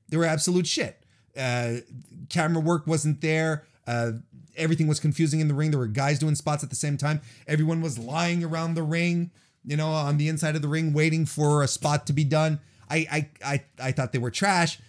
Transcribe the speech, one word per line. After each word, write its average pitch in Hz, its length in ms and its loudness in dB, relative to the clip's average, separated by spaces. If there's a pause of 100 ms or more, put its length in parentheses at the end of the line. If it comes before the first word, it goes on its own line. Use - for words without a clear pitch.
They 156 80 -6
were 170 80 2
absolute 165 420 2
shit. - 380 -4 (340)
Uh, 123 420 -2 (500)
camera 165 320 0
work 160 260 2
wasn't 151 320 0
there. 156 460 0 (200)
Uh, 117 280 -2 (420)
everything 160 320 2
was 147 140 0
confusing 156 400 2
in 151 80 2
the 143 40 0
ring. 151 180 0
There 143 100 2
were 117 60 -2
guys 139 300 0
doing 151 180 0
spots 147 280 -2
at 127 60 -10
the - 80 -8
same 147 180 -2
time. 147 240 -2 (260)
Everyone 156 360 0
was 135 180 -4
lying 170 420 -2
around 165 340 -2
the 165 80 -2
ring, 170 480 0 (340)
you 143 100 -4
know, 156 160 0
on 147 260 0
the 151 120 2
inside 156 260 0
of 156 60 -2
the 147 80 -2
ring, 156 240 0
waiting 160 320 2
for 147 360 2
a 135 60 2
spot 147 400 0
to 151 60 0
be 156 100 2
done. 156 380 2 (280)
I, 160 220 0
I, 151 180 -2 (160)
I, 143 180 -2 (180)
I 131 100 -2
thought 127 220 -2
they 135 40 -2
were 120 140 -2
trash. 185 580 2